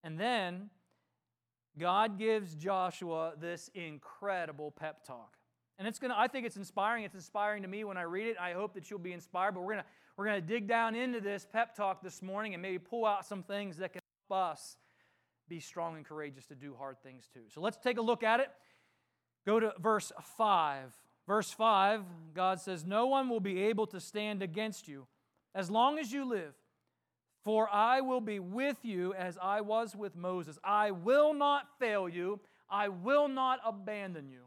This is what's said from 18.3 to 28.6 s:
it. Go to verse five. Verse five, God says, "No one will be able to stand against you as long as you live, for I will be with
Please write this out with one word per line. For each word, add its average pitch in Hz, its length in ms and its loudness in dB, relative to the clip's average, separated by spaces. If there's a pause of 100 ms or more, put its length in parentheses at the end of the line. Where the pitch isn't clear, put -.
it. 269 100 0 (960)
Go 214 140 4
to 220 200 2
verse 214 320 2 (240)
five. 151 600 2 (320)
Verse 202 240 2
five, 208 520 6 (300)
God 185 280 2
says, 175 240 -6
"No 214 220 4
one 269 220 4
will 226 120 2
be 190 220 0
able 214 240 4
to 196 120 -10
stand 208 420 -4
against 196 460 -4
you 139 200 -14 (460)
as 190 160 -2
long 247 300 6
as 247 120 -4
you 277 120 -2
live, 190 320 -4 (880)
for 220 260 4
I 226 320 6
will 254 200 2
be 208 180 -4
with 226 440 -2